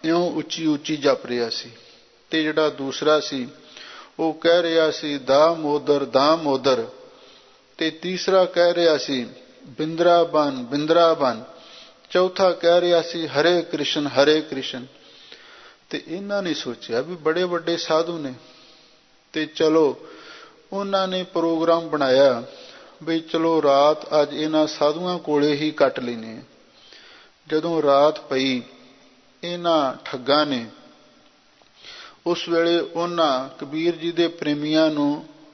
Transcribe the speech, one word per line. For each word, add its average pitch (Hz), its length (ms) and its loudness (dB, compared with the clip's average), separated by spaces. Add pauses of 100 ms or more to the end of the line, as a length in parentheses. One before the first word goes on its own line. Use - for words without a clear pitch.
ਇਉਂ 170 280 0
ਉੱਚੀ 156 340 -8
ਉੱਚੀ 151 320 -2
ਜਪ 135 280 0
ਰਿਹਾ 120 240 -4
ਸੀ, 117 220 -10 (580)
ਤੇ 160 140 -2
ਜਿਹੜਾ 156 260 0
ਦੂਸਰਾ 147 500 0
ਸੀ 135 280 -8 (720)
ਉਹ 160 140 0
ਕਹਿ 170 280 4
ਰਿਹਾ 165 300 2
ਸੀ 147 260 -6
ਦਾਮੋਦਰ, 143 880 2
ਦਾਮੋਦਰ, 135 840 0 (880)
ਤੇ 160 120 -2
ਤੀਸਰਾ 185 560 0
ਕਹਿ 175 280 2
ਰਿਹਾ 170 240 4
ਸੀ 131 300 -4 (400)
ਬਿੰਦਰਾਬਨ, 160 840 2
ਬਿੰਦਰਾਬਨ, 143 920 0 (680)
ਚੌਥਾ 185 420 2
ਕਹਿ 170 300 4
ਰਿਹਾ 175 200 2
ਸੀ 165 260 -8
ਹਰੇ 160 340 2
ਕ੍ਰਿਸ਼ਨ, 147 460 -6
ਹਰੇ 147 340 4
ਕ੍ਰਿਸ਼ਨ। 131 440 -10 (1040)
ਤੇ - 180 -10
ਇਹਨਾਂ 202 360 -6
ਨੇ 170 100 -2
ਸੋਚਿਆ 120 480 -6
ਵੀ 165 140 -10
ਬੜੇ 160 280 -2
ਵੱਡੇ 170 340 -2
ਸਾਧੂ 165 400 -2
ਨੇ, 143 160 -10 (1000)
ਤੇ 156 120 -4
ਚਲੋ 156 520 2 (760)
ਉਹਨਾਂ 196 340 -2
ਨੇ 185 160 -4
ਪ੍ਰੋਗਰਾਮ 165 680 0
ਬਣਾਇਆ 135 540 4 (600)
ਵੀ 165 160 -2
ਚਲੋ 165 420 0
ਰਾਤ 147 600 2
ਅੱਜ 143 120 -2
ਇਹਨਾਂ 156 340 0
ਸਾਧੂਆਂ 165 520 -2
ਕੋਲੇ 147 360 0
ਹੀ 151 160 -4
ਕੱਟ 139 280 0
ਲੈਂਦੇ 120 280 -8
ਹਾਂ। 113 140 -16 (1080)
ਜਦੋਂ 156 320 0
ਰਾਤ 147 380 4
ਪਈ 131 420 -2 (840)
ਇਹਨਾਂ 170 500 0 (120)
ਠੱਗਾਂ 143 400 0
ਨੇ, 127 200 -6 (1600)
ਉਸ 170 220 -4
ਵੇਲੇ 170 300 2
ਉਹਨਾਂ 165 800 -2
ਕਬੀਰ 160 380 -4
ਜੀ 165 160 -6
ਦੇ 170 160 0
ਪ੍ਰੇਮੀਆਂ 156 600 0
ਨੂੰ 147 360 -2 (280)